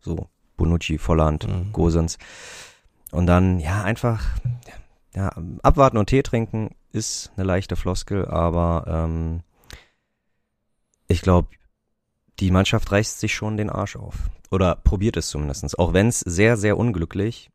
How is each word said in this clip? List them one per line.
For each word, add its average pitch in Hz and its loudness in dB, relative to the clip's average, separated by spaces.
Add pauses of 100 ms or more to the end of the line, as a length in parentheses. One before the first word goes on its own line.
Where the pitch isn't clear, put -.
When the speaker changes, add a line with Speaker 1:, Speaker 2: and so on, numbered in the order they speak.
Speaker 1:
So, - -8 (280)
Bonucci, 80 2
Volland, 78 2
Speaker 2:
Mhm. 95 -4
Speaker 1:
Gosens. 82 0 (920)
Und 87 0
dann, 90 4
ja, 95 -2
einfach, 113 -2 (920)
ja, 98 -2 (300)
abwarten 135 6
und 104 2
Tee 131 2
trinken 113 -4 (180)
ist - -8
eine 92 -2
leichte 92 0
Floskel, 95 -4
aber, 85 0
ähm, 82 -2 (1700)
ich 85 0
glaub, 87 4 (920)
die 95 2
Mannschaft 95 2
reißt 101 0
sich 110 -4
schon 107 -6
den 107 -4
Arsch 98 -6
auf. 107 -14 (340)
Oder 92 2
probiert 104 2
es 80 -4
zumindestens. 73 -6
Auch 85 2
wenn's 104 4
sehr, 104 2
sehr 101 2
unglücklich 98 -2